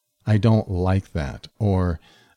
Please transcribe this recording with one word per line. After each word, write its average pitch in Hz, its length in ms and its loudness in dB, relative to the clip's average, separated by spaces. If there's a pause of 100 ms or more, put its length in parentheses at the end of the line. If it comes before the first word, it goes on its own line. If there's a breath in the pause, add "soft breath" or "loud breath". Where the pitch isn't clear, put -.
(260)
I 107 120 2
don't 110 320 2
like 92 420 -2
that," 71 360 -8 (100)
or, 92 420 0 (360 soft breath)